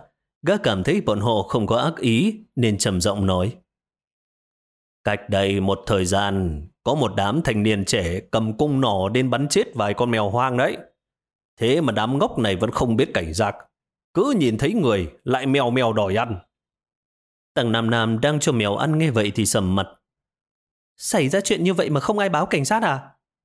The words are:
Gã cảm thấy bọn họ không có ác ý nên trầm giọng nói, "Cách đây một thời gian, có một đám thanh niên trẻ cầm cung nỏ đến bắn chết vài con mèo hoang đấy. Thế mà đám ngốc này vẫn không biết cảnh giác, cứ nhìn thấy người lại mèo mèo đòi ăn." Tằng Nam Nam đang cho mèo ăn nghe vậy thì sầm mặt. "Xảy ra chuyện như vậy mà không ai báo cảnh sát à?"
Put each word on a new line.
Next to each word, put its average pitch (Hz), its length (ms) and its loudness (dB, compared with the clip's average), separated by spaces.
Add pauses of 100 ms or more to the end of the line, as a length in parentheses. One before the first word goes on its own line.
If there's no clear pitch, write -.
(480)
Gã 202 100 4
cảm 104 260 0
thấy 180 180 0
bọn 104 180 -2
họ 110 220 2
không 107 260 -2
có 113 100 2
ác 151 200 -2
ý 135 420 0 (160)
nên 110 220 2
trầm 95 240 0
giọng 101 240 0
nói, 95 300 0 (1500)
"Cách 104 260 -4
đây 98 300 2
một 95 260 0
thời 95 200 2
gian, 92 640 0 (160)
có 127 120 0
một 120 200 0
đám 104 260 0
thanh 107 220 -2
niên 104 220 0
trẻ 90 340 -2
cầm 110 380 -2
cung 143 240 0
nỏ 98 320 0
đến 127 160 0
bắn 127 200 0
chết - 260 0
vài 104 180 0
con 120 180 0
mèo 107 180 0
hoang 123 280 0
đấy. 143 200 0 (840)
Thế 170 220 2
mà 127 120 0
đám 113 260 -2
ngốc - 180 0
này 107 180 0
vẫn 107 160 -2
không 120 240 0
biết 131 180 0
cảnh 82 200 -4
giác, 101 220 0 (580)
cứ 262 240 2
nhìn 117 200 2
thấy 143 160 0
người 110 380 0 (120)
lại 131 220 -2
mèo 131 260 2
mèo 120 220 2
đòi 101 220 0
ăn." 110 240 -2 (1120)
Tằng 120 180 0
Nam 113 180 2
Nam 113 300 0
đang 143 200 0
cho 151 120 0
mèo 104 240 0
ăn 151 220 0
nghe 160 140 2
vậy 107 240 0
thì 107 100 0
sầm 95 300 0
mặt. 98 120 -2 (1120)
"Xảy 151 320 0
ra 196 120 2
chuyện 185 220 -2
như 185 100 2
vậy 170 160 0
mà 147 100 0
không 208 200 -2
ai 196 100 0
báo 160 160 0
cảnh 143 200 -2
sát 226 180 0
à?" 139 300 -4 (320)